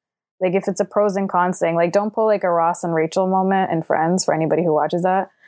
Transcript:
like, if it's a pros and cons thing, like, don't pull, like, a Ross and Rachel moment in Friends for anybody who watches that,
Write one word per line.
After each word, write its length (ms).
like, 140
if 140
it's 120
a 40
pros 320
and 120
cons 300
thing, 160
like, 180
don't 220
pull, 120
like, 180
a 60
Ross 340
and 100
Rachel 320
moment 460
in 100
Friends 420
for 80
anybody 300
who 100
watches 300
that, 280